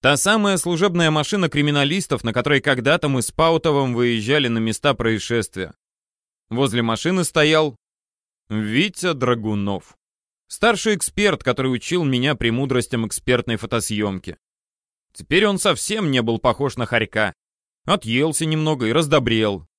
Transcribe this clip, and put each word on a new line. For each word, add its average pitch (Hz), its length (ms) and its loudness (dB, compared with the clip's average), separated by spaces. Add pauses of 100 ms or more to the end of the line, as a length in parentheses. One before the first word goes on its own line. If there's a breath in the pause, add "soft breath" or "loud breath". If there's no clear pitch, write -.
Та 143 140 4
самая 202 400 2
служебная 170 560 0
машина 160 380 0
криминалистов, 147 720 0
на 113 80 -2
которой 131 300 0
когда-то 143 480 2
мы 131 120 0
с - 100 -4
Паутовым 151 640 2
выезжали 120 540 0
на 117 120 0
места 113 340 0
происшествия. 113 840 -2 (760)
Возле 120 320 0
машины 156 420 0
стоял 156 520 2 (760)
Витя 127 640 -2
Драгунов. 107 800 -2 (520)
Старший 220 480 0
эксперт, 196 480 0
который 131 240 0
учил 131 360 -2
меня 135 300 0
премудростям 123 720 -2
экспертной 120 520 -2
фотосъемки. 104 800 -4 (760)
Теперь - 320 0
он 196 140 0
совсем 196 500 -2
не 131 140 2
был 113 160 -2
похож 127 360 0
на 120 120 -4
хорька. 107 460 -2 (520)
Отъелся 151 600 -2
немного 156 420 0
и 110 40 0
раздобрел. 117 760 0 (120)